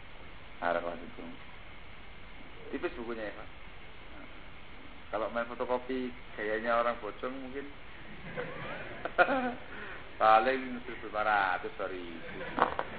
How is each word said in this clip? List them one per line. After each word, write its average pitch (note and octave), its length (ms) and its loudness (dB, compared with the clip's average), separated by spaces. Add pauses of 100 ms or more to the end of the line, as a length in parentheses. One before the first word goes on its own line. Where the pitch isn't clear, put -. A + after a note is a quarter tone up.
(600)
Barakallahu E2+ 480 2
fikum. E2+ 220 -8 (1500)
Tipis D#3+ 240 -4
bukunya A2+ 320 -4
ya, G2+ 80 -8
Pak. G#2+ 80 -10 (1700)
Kalau G#2+ 180 0
main A#2 160 0
fotokopi B2 640 0 (240)
gayanya A2+ 460 4
orang A#2 180 2
bojong G#2+ 320 -4
mungkin C3+ 380 -6 (680)
<laughs> - 1200 2 (640)
paling A#2+ 640 8
seribu A2+ 240 -6
lima G#2 160 0
ratus, G2+ 540 4
sorry. F#2 260 -2 (960)